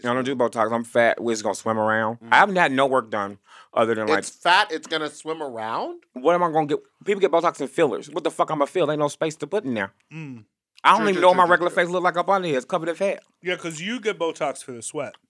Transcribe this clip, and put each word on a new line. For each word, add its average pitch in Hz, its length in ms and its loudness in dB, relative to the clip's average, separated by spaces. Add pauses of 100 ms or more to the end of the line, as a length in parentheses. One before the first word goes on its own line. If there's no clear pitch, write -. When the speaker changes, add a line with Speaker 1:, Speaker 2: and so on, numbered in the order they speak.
Speaker 1:
I 120 80 0
don't 131 100 0
do 135 120 -4
Speaker 2:
smooth. 123 180 0
Speaker 1:
Botox. 113 180 0
I'm 117 140 -2
fat. 117 340 2
It's 113 240 -2
gonna 104 120 -2
swim 110 240 -2
around. 110 420 0
Speaker 2:
Mm. 117 100 -20
Speaker 1:
I 120 60 6
haven't 190 200 4
had 165 160 2
no 135 140 2
work 127 240 0
done 101 280 -4 (340)
other 113 220 2
than, 107 120 -4
like, 151 140 0
Speaker 2:
It's - 100 -10
fat. 185 400 2
It's 156 160 -8
gonna 156 240 -6
swim 160 320 -10
around? 139 600 -6 (100)
Speaker 1:
what 160 220 2
am 175 80 2
I 170 100 2
gonna 156 140 2
get? 143 120 0 (280)
People 196 140 -2
get 180 120 2
Botox 165 280 2
and 135 100 -6
fillers. 143 400 0
What 160 120 -6
the 156 80 -2
fuck 165 200 -2
I'ma 143 160 0
fill? 156 260 0
Ain't 151 80 -2
no 147 80 2
space 156 280 -4
to 151 100 -10
put 208 180 -4
in 131 100 -4
there. 101 180 -4 (200)
Speaker 3:
Mm. 139 320 -16 (400)
Speaker 1:
I 156 60 8
don't 196 80 6
Speaker 2:
True, 220 100 0
Speaker 1:
even 190 60 2
Speaker 2:
true, 175 80 0
Speaker 1:
know 180 60 8
what 180 40 10
Speaker 2:
true, 185 60 4
Speaker 1:
my 185 80 6
Speaker 2:
true, 170 60 4
Speaker 1:
regular 175 180 4
Speaker 2:
true. 175 140 2
Speaker 1:
face 175 60 -2
look 180 140 -2
like 175 140 0
up 175 100 -2
under 190 180 2
here. 147 120 0
It's 127 80 -4
covered 165 240 -4
in 165 40 -4
fat. 196 280 -4 (200)
Speaker 3:
Yeah, 180 140 -4
'cause 165 240 -10
you 214 180 -8
get 202 200 -6
Botox 156 440 -4
for 135 100 -14
the 117 100 -14
sweat. 131 320 -10 (160)